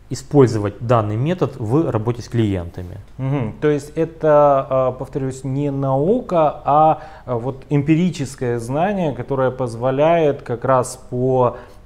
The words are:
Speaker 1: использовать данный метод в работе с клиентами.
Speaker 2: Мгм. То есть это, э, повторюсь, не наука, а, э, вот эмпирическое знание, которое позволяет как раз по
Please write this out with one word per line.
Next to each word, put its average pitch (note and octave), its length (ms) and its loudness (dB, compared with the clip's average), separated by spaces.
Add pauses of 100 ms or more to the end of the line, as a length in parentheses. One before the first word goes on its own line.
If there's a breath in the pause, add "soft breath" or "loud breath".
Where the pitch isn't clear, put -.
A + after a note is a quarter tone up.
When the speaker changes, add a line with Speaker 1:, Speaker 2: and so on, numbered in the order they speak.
(120)
Speaker 1:
использовать A2+ 640 2 (100)
данный A2 300 2
метод D3+ 420 -2
в C3+ 320 0
работе A2+ 320 -2
с - 80 -14
клиентами. F#2 720 -4 (180)
Speaker 2:
Мгм. C#3 420 -4
То D3+ 120 0
есть C#3+ 240 -4
это, D3 1000 4
э, - 60 -12
повторюсь, C3+ 440 -6
не C#3 280 -2
наука, D3 920 0
а, D3+ 380 4 (240 loud breath)
э, B2+ 80 -4
вот B2 380 -6
эмпирическое C#3+ 880 0
знание, D#3 540 -2
которое C3 360 -2
позволяет C3+ 920 0
как A#2 200 -8
раз B2+ 360 0 (100)
по B2+ 480 0 (280 loud breath)